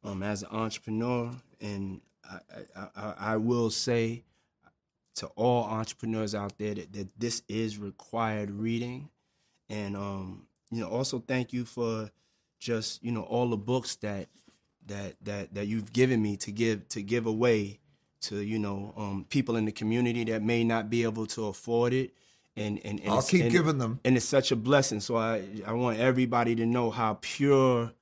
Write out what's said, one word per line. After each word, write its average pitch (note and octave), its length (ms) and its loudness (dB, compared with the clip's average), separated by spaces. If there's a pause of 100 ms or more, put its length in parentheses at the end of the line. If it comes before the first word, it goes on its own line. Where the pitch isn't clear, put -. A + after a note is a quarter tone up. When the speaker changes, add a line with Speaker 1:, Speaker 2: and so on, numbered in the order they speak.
Speaker 1:
Um, G2 200 -6
as G2+ 200 -2
an - 100 -12
entrepreneur, A#2 840 -2 (220)
and G2 400 -6 (240)
I, F#2 160 -16 (340)
I, F#2+ 220 -14
I, G2+ 220 -8
I G#2+ 180 0
will A#2 320 2
say A#2 560 0 (920)
to - 100 -8 (100)
all A#2+ 280 4
entrepreneurs A2 680 -4
out G2+ 220 -4
there G#2 160 -2
that, F#2 220 -8
that G2+ 260 -8
this A#2 280 -2
is G#2+ 280 -2
required G#2 760 -4
reading. A#2 600 -4 (580)
And, G#2 260 -6
um, G2 520 -8 (240)
you A#2 100 -4
know, F#2+ 80 -4
also B2 300 -2
thank B2+ 340 -2
you B2 140 -4
for A2+ 440 -4 (480)
just, A2+ 460 -4
you A#2 80 -2
know, A2 120 -2
all A#2+ 260 0
the A2+ 80 0
books A#2+ 380 -2
that, G2+ 320 -8 (580)
that, G2+ 380 -8
that, G2+ 280 -6
that G2+ 140 -4
you've G#2+ 260 -4
given B2+ 300 6
me G#2 160 0
to - 140 -6
give, A2 380 0
to G#2+ 120 -6
give A2+ 240 0
away A2 540 2 (420)
to, G2+ 180 -6
you G#2+ 180 -2
know, G2+ 380 -4
um, G2 320 -6
people A#2+ 280 0
in A2 100 2
the G#2+ 60 -2
community A#2 520 0
that A2 180 -2
may A#2 220 4
not A2+ 240 2
be A#2 140 2
able A2 240 0
to A2 200 -4
afford A#2 460 2
it. C3 220 0 (420)
And, G#2 300 -2
and, G#2 140 -4
and G#2 100 -4
Speaker 2:
I'll A2 80 4
Speaker 1:
it's, C3+ 100 0
Speaker 2:
keep F3+ 140 6
Speaker 1:
and, A#2 100 4
Speaker 2:
giving D#3+ 240 4
them. A#2+ 260 -2
Speaker 1:
and B2+ 140 6
it's A#2 80 2
such C3+ 260 4
a B2+ 60 4
blessing. B2 440 4
So A#2 160 -2
I, A2 280 0 (220)
I A2 80 -2
want A#2+ 240 2
everybody A#2+ 560 4
to A2+ 100 0
know A#2+ 260 2
how A2 300 0
pure C3 800 4